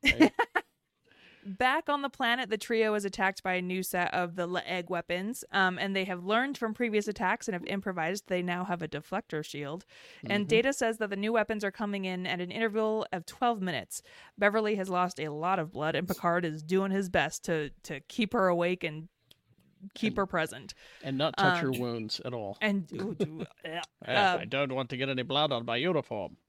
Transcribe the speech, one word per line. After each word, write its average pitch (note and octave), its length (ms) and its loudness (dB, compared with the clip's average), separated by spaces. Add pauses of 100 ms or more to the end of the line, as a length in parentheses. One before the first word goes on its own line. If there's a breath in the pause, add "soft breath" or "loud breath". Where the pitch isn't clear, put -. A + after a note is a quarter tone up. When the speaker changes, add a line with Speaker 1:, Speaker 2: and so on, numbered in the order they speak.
Speaker 1:
Right. C4 340 10
Speaker 2:
<laughs> - 40 4 (1040 loud breath)
Back B3+ 420 2
on C#4+ 140 2
the C#4 80 -2
planet, B3 400 0
the G#3+ 80 0
trio A3 360 2
is G#3 120 0
attacked G3 360 0
by F#3 120 0
a F3+ 80 0
new F#3 200 -2
set F3+ 320 0
of F3 220 0
the F3+ 100 -2
L'Egg F3+ 440 -4
weapons, F#3 640 -4
um, F#3 260 4
and G3 160 0
they F#3+ 80 2
have F3+ 220 -4
learned B3 320 0
from A3 160 -2
previous G#3+ 340 0
attacks G3+ 400 -2
and G#3+ 60 -2
have F3 140 -4
improvised. F#3+ 600 -4
They F3+ 140 0
now F3+ 240 -2
have F3+ 160 -4
a D#3+ 80 -6
deflector D#3 560 -6
shield. D3 400 -8 (400 loud breath)
And G#3 180 0
Speaker 1:
Mm-hmm. G3 60 -4
Speaker 2:
Data A#3+ 240 4
says A3+ 240 0
that G#3+ 120 -2
the G3+ 60 -2
new G3+ 160 -2
weapons G#3+ 320 0
are G3 80 0
coming G3+ 320 -4
in F#3 240 -4
at F3+ 140 -2
an F3+ 100 -6
interval A3 600 0
of F3 120 -6
twelve A#3 360 0
minutes. D#3+ 400 -4 (360 loud breath)
Beverly G#3 380 2
has F#3+ 140 -2
lost F3+ 320 0
a D#3 80 -2
lot D#3+ 280 -2
of E3 140 -2
blood, D#3 240 -2
and D3+ 100 0
Picard F3 380 0
is D#3 180 -4
doing F#3+ 300 2
his G3 160 0
best E3 380 0
to, D#3 240 0 (140)
to C#3+ 260 -10
keep G#3+ 240 -2
her G3 160 4
awake F3 340 2
and D#3+ 240 -6 (840)
keep - 200 0
Speaker 1:
And - 40 -4
Speaker 2:
her G3+ 80 2
present. B2 480 -4 (280 loud breath)
Speaker 1:
and C3+ 160 -4
not D3 200 0
touch F3+ 240 4
her C#3+ 80 0
Speaker 2:
Um, B2 100 -2
Speaker 1:
wounds A#2 460 -4
at B2 80 -6
all. G#2 260 -6
Speaker 2:
and, G3 320 0
ooh, F#3 260 -6
do-, D#3 280 -4 (100)
Speaker 1:
<laughs> - 80 -20
Speaker 2:
yeah. E3 200 -8 (220)
Speaker 1:
"I, A#2+ 80 -2
Speaker 2:
Uh, F#3+ 280 4
Speaker 1:
I - 40 -8
don't C3+ 280 0
want B2+ 160 -2
to C3+ 80 -6
get C3+ 100 0
any B2+ 160 -2
blood C#3+ 300 2
on A#2 120 -2
my A#2 120 -2
uniform." C3+ 580 -2 (140)